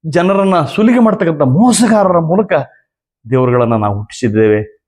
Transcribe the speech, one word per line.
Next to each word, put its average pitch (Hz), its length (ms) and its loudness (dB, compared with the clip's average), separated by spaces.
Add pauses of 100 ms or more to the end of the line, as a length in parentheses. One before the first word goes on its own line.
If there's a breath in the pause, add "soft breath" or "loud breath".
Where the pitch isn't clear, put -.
ಜನರನ್ನ 185 520 0
ಸುಲಿಗೆ 226 380 0
ಮಾಡ್ತಕ್ಕಂಥ 196 420 0
ಮೋಸಗಾರರ 202 760 2
ಮೂಲಕ 185 340 -2 (760 soft breath)
ದೇವರುಗಳನ್ನ 123 460 0
ನಾವು 104 220 -2
ಹುಟ್ಟಿಸಿದ್ದೇವೆ. 107 640 0 (260)